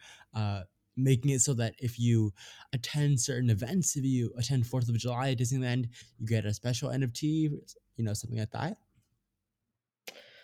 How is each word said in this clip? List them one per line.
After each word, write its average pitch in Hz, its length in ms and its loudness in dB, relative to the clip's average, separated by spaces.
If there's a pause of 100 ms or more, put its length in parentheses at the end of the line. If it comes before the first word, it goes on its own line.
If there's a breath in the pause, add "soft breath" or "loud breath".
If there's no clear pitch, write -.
(340 loud breath)
uh, 101 280 -2 (340)
making 135 340 4
it 131 100 2
so 143 140 2
that 113 240 -2
if 120 200 -4
you 113 340 4 (400 loud breath)
attend 143 480 0
certain 123 300 0
events, 127 460 0
if 135 80 -2
you 135 320 2
attend 123 300 0
Fourth 123 220 0
of 117 100 0
July 123 320 -2
at 120 80 0
Disneyland, 123 500 0 (300 loud breath)
you 113 80 -6
get 110 200 2
a 107 80 0
special 123 360 -2
N 131 140 0
F 120 80 -2
T, 151 380 2 (460)
you 117 80 0
know, 104 100 0
something 113 240 -6
like 107 140 -2
that? 151 260 -4 (1700 loud breath)